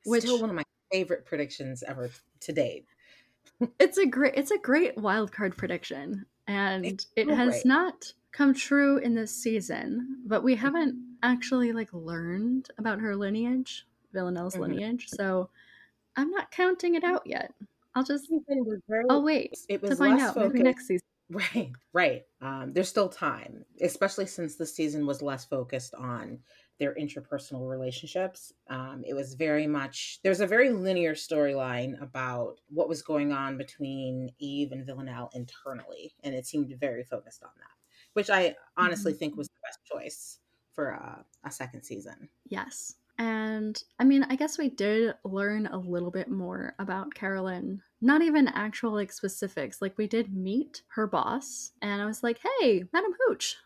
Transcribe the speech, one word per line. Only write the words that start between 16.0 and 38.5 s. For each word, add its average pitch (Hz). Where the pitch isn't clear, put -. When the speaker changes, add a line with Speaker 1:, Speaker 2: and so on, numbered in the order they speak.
Speaker 2:
I'm 285
not -
counting 359
it 320
out 330
yet. -
I'll 262
just, 285
Speaker 1:
Season 285
was 214
very, 220
Speaker 2:
I'll 285
wait 302
Speaker 1:
it 202
Speaker 2:
to 202
Speaker 1:
was 269
Speaker 2:
find 269
Speaker 1:
less 247
Speaker 2:
out -
maybe 208
Speaker 1:
focused 240
Speaker 2:
next 254
season. 180
Speaker 1:
<laughs> -
Right, 185
right. 151
Um, 135
there's 185
still 202
time, -
especially 196
since 170
the 160
season 151
was 139
less 135
focused 127
on 120
their 139
interpersonal 135
relationships. 131
Um, 131
it 135
was 135
very 151
much, 139
there's 190
a 202
very 240
linear 180
storyline 135
about 127
what 151
was 156
going 147
on 135
between 131
Eve 143
and 131
Villanelle 127
internally, 123
and 139
it 131
seemed 139
very 123
focused -
on -
that, -
which 208
I 185